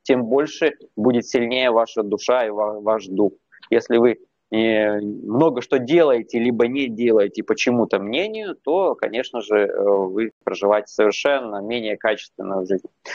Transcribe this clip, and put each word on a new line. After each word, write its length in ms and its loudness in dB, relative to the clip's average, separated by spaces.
тем 220 2
больше 480 0
будет 300 2
сильнее 460 0
ваша 320 0
душа 420 0
и 60 -4
ва-, 280 -4
ваш 280 -2
дух. 260 0
Если 260 2
вы, 220 2
э, 500 2
много 600 0
что 180 0
делаете, 580 2
либо 300 2
не 200 -2
делаете 540 2
по 140 -2
чему-то 420 0
мнению, 680 -6
то, 300 0
конечно 480 -6
же, 140 -2
э, 180 -2
вы 480 0
проживаете 500 0
совершенно 680 0
менее 360 -6
качественную 680 -4
жизнь. 200 -2